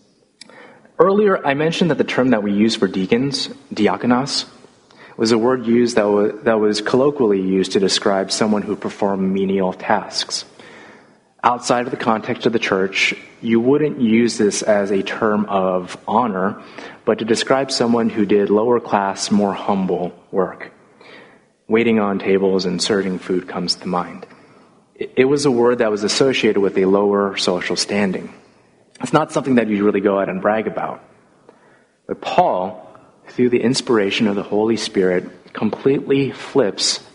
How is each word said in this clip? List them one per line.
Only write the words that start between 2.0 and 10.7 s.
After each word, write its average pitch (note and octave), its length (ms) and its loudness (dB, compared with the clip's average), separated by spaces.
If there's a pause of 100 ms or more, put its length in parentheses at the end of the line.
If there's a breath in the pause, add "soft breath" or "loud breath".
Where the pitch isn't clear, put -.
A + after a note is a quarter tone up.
term B2+ 260 0
that A2 140 2
we G2+ 100 -2
use A2 220 2
for G2+ 120 0
deacons, A#2 640 -2 (240)
diakonos, A#2 720 0 (720 loud breath)
was A2+ 140 2
a A#2 60 4
word B2 280 0
used A#2 300 2
that G#2 140 2
wa-, G#2 220 2 (120)
that A2+ 160 2
was G#2+ 220 0
colloquially B2 600 2
used F#2+ 320 0
to G#2 60 4
describe F#2+ 520 0
someone G#2+ 300 0
who F#2+ 140 -4
performed F#2+ 580 -2
menial F#2+ 400 0
tasks. - 720 -4 (960 loud breath)